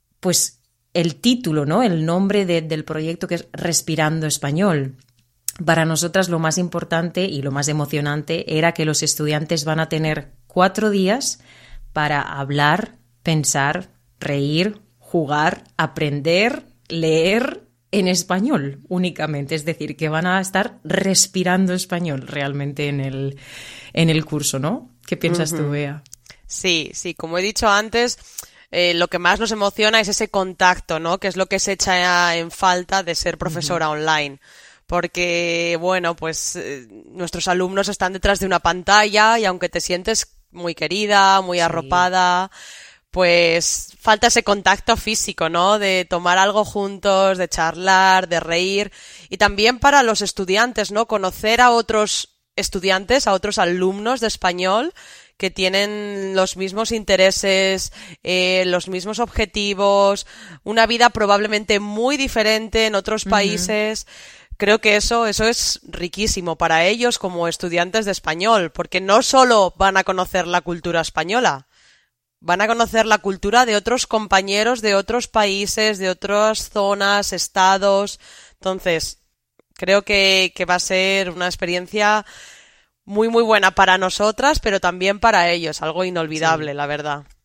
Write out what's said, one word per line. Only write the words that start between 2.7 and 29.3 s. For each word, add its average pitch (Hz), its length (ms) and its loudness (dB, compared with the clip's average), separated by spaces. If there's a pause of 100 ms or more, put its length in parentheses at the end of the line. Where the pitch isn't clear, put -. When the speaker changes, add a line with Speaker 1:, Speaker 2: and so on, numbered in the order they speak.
Speaker 1:
proyecto, 160 420 -6
que 175 80 -4
es 170 180 -10
Respirando 160 720 -2
Español. 147 680 -2 (680)
Para 165 220 2
nosotras 170 440 0
lo 165 100 -2
más 160 180 0
importante 170 680 -4
y 147 160 -6
lo 139 100 -4
más 139 160 -2
emocionante 151 880 -4
era 165 160 2
que 160 120 -2
los 151 180 0
estudiantes 151 640 -2
van 160 140 -2
a 160 100 -2
tener 156 440 -4 (140)
cuatro 196 440 0
días 202 480 0 (540)
para 147 280 0
hablar, 147 760 0 (260)
pensar, 156 640 0 (300)
reír, 151 640 -2 (180)
jugar, 151 640 -2 (140)
aprender, 165 840 0 (260)
leer 165 800 0 (240)
en 190 160 2
español 180 800 -2
únicamente. 156 680 -4
Es 147 100 -8
decir, 156 320 -8
que 156 120 -4
van 160 180 -2
a 185 140 0
estar 190 420 -4
respirando 185 880 0
español 175 540 -4
realmente 143 600 -6
en 143 140 -4
el, 135 380 -6 (540)
en 165 180 2
el 156 140 0
curso, 147 340 -4
¿no? 180 320 -6 (160)
¿Qué - 100 -6
piensas 165 340 -2
tú, 160 120 -2
Speaker 2:
Ujú. 143 80 -2
Speaker 1:
Bea? 147 320 -6 (420)
Speaker 2:
Sí, 170 480 -4
sí, - 220 -10
como 165 240 -6
he - 20 -2
dicho 220 260 -2
antes... 220 520 0 (500)
Eh, 175 240 2
lo 175 140 0
que 180 100 -4
más 175 220 2